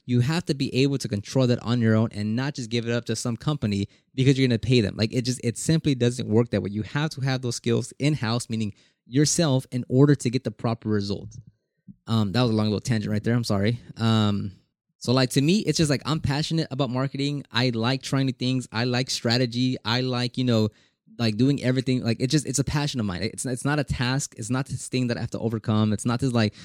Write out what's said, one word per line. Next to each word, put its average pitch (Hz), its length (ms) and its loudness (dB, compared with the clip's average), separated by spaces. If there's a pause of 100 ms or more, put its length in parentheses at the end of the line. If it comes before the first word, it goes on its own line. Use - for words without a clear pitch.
you 123 140 4
have 160 260 0
to 156 80 0
be 135 220 -4
able 139 200 4
to - 120 -6
control 123 400 0
that 120 140 2
on 117 200 0
your 110 120 6
own 110 180 4
and 104 240 -4
not 135 180 -4
just 117 160 -10
give 117 180 -2
it 117 40 0
up 120 140 -2
to 113 100 -2
some 120 200 -4
company 104 500 -2 (280)
because 131 240 4
you're 131 100 4
gonna 117 100 2
pay 127 220 4
them. 98 160 0
Like, 107 160 0
it 120 140 -2
just, 127 180 -4
it 117 140 -2
simply 160 360 0
doesn't 120 320 0
work 113 260 4
that 101 100 0
way. 101 80 -6
You 107 140 -4
have 151 260 -4
to 127 100 -12
have 131 220 -2
those 120 140 -4
skills 117 420 -2
in-house, 120 500 -2
meaning 110 240 -4 (340)
yourself, 139 680 2
in 123 160 -4
order 139 260 6
to 127 160 0
get 123 140 -2
the 110 80 -6
proper 113 360 -4
results. 101 480 -4 (720)
Um, 107 240 0
that 123 120 0
was 117 100 2
a - 20 2
long 107 120 2
little 104 140 0
tangent 107 300 -2
right 107 140 -2
there. 117 100 2
I'm 120 80 2
sorry. 110 380 0 (160)
Um, 104 560 2 (460)
so, - 140 -2
like, 131 180 2
to 135 120 2
me, 180 180 4
it's - 180 -2
just, 151 120 2
like, 123 140 0
I'm 156 160 -2
passionate 151 500 -2
about 131 200 -2
marketing. 139 600 -4
I 123 200 0
like 120 320 -2
trying 135 240 0
new 127 60 0
things. 127 380 -2
I 113 140 -2
like 123 260 -2
strategy. 123 720 0
I 120 180 0
like, 123 360 -4
you 127 60 0
know, 110 240 4 (500)
like, 113 180 0
doing 131 280 2
everything. 127 400 0
Like, 113 160 0
it 131 80 0
just, 151 180 0
it's 131 140 -2
a 135 40 0
passion 143 360 -2
of 104 60 0
mine. 87 160 -4
It's, - 240 -6
it's 123 180 -4
not 147 160 0
a 135 40 -2
task. 127 540 -2
It's 113 120 -8
not 131 160 -2
this - 200 -8
thing 127 220 0
that 117 80 -2
I - 40 -6
have 117 100 -6
to - 100 -6
overcome. 110 520 0
It's 101 140 -4
not 120 140 0
this, 131 120 0
like, 110 220 2 (100)